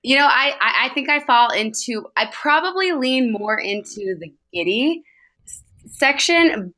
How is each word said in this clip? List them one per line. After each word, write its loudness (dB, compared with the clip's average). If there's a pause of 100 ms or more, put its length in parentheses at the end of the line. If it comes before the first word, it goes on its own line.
You 2
know, 6
I, 2
I, 2
I -6
think -4
I 2
fall 4
into, -4
I -2
probably 0
lean 0
more -2
into -6
the -16 (180)
giddy -2 (420)
s-, -18 (220)
section. 0